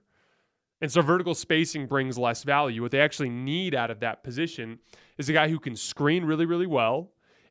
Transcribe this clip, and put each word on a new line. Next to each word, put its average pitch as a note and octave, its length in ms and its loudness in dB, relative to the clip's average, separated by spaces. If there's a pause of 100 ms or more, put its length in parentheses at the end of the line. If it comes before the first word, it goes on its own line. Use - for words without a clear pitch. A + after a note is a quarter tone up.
(800)
And D#3 100 -2
so E3+ 120 4
vertical E3+ 340 2
spacing D#3+ 520 0
brings C3 300 -2
less A#2+ 260 0
value. C#3 380 2
What A#2+ 100 -4
they C3+ 100 4
actually D3 280 0
need C#3 460 -4
out A#2 160 -2
of G#2+ 80 -10
that A2+ 240 -4
position B2 560 -8 (380)
is C3+ 100 -6
a D#3 60 0
guy D#3 160 4
who D#3+ 100 0
can A#2+ 160 -8
screen D#3 480 0
really, D#3 220 2
really F3 220 0
well C3+ 440 0 (400)